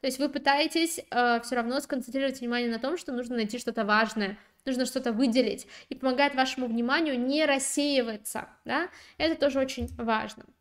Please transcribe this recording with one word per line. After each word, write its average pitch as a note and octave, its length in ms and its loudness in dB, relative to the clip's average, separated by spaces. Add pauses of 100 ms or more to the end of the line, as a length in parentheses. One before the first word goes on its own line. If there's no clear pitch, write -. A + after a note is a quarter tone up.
То C4+ 60 -2
есть B3+ 100 -4
вы C#4+ 120 0
пытаетесь, D4 680 2 (120)
э, A#3+ 320 2
всё B3+ 120 -4
равно A#3+ 240 0
сконцентрировать C4+ 600 -4
внимание A#3+ 320 -2
на A3+ 80 -4
том, C#4+ 180 -2
что - 140 -8
нужно A#3+ 240 -4
найти A3+ 240 -2
что-то A3+ 260 -4
важное, G#3 520 2 (280)
нужно C4 200 0
что-то B3+ 260 -2
выделить, A3+ 560 2 (220)
и C4 60 -8
помогает C4+ 400 2
вашему C4 320 0
вниманию B3+ 520 2
не C#4 260 2
рассеиваться, C4+ 1000 0 (160)
да? D#4 260 -2 (280)
Это D#4+ 180 2
тоже C4+ 240 2
очень C4 280 -2 (100)
важно. A3 480 -2 (160)